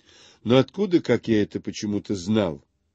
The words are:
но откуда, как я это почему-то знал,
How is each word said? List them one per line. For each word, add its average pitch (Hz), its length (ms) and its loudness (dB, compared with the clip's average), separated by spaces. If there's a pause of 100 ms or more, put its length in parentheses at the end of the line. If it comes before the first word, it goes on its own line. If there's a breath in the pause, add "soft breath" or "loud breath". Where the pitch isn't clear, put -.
(440 soft breath)
но 120 140 4
откуда, 175 440 2
как 117 260 -2
я 107 160 2
это 98 160 -6
почему-то 104 560 -6
знал, 90 480 -2 (320)